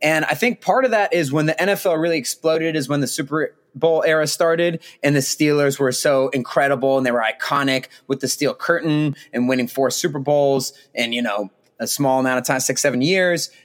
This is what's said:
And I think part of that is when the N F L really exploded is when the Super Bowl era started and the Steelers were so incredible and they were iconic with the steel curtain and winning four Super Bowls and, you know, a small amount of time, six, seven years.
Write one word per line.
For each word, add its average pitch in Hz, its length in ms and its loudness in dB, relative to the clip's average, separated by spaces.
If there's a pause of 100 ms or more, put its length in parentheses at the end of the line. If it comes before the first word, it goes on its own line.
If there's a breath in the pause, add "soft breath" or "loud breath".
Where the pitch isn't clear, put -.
And 156 240 2
I - 80 0
think 233 280 -2
part 247 240 2
of 226 60 2
that 208 220 2
is 160 180 0
when 151 140 2
the 156 160 0
N 185 60 2
F 196 180 0
L 170 120 2
really 165 200 0
exploded 160 600 -2
is 135 100 -2
when 143 140 0
the 127 60 0
Super 147 480 -4 (200)
Bowl 160 300 0
era 156 220 2
started 165 540 0 (220 loud breath)
and 143 100 2
the 143 60 2
Steelers 147 580 2
were 131 140 0
so 135 380 2
incredible 135 680 0
and 131 80 0
they 123 60 0
were 120 120 0
iconic 135 640 -2 (200 loud breath)
with 139 140 -4
the - 80 -4
steel 127 240 -2
curtain 151 600 0 (180 loud breath)
and 123 160 0
winning 127 180 0
four 135 240 0
Super 147 280 -4
Bowls 139 520 2 (240 soft breath)
and, 117 180 -2
you 120 80 -2
know, 104 300 -4 (280)
a 113 80 -6
small 131 320 0
amount 127 200 0
of 120 60 -8
time, 131 160 0
six, - 200 -2
seven 127 200 0
years. 175 480 0 (160 soft breath)